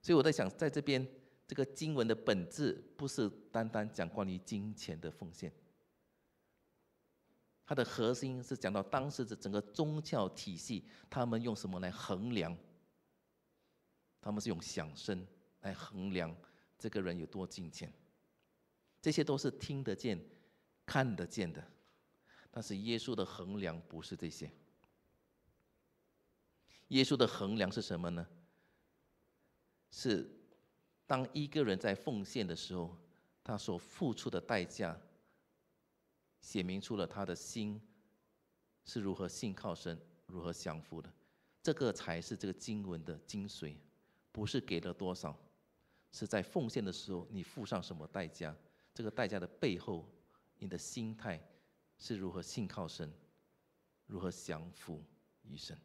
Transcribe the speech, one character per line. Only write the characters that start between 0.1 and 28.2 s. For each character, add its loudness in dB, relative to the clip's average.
以 12
我 12
在 10
想， 6
在 4
这 0
边 4
这 -6
个 4
经 0
文 8
的 6
本 4
质 2
不 -2
是 2
单 2
单 0
讲 0
关 0
于 0
金 -4
钱 -6
的 -4
奉 -10
献， -8
它 0
的 6
核 4
心 -2
是 -4
讲 0
到 4
当 0
时 -2
的 -4
整 -6
个 2
宗 0
教 2
体 -6
系， -4
他 2
们 2
用 0
什 -6
么 -2
来 0
衡 -2
量？ 2
他 -4
们 0
是 -2
用 0
享 -4
生 -2
来 -4
衡 -4
量 0
这 -4
个 0
人 0
有 -4
多 -4
敬 -8
虔。 -10
这 6
些 6
都 4
是 2
听 -4
得 2
见、 -2
看 4
得 -2
见 0
的， -10
但 -6
是 -4
耶 2
稣 0
的 2
衡 -4
量 -2
不 -8
是 -6
这 -4
些。 -8
耶 8
稣 6
的 12
衡 2
量 4
是 0
什 -2
么 0
呢？ -4